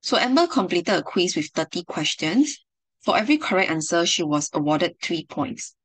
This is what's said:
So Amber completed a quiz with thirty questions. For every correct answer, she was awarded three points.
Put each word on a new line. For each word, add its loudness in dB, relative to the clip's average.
So 0
Amber 4
completed 0
a 0
quiz 0
with -2
thirty -4
questions. 0
For 0
every 2
correct 0
answer, 0
she 0
was -2
awarded 0
three -4
points. -8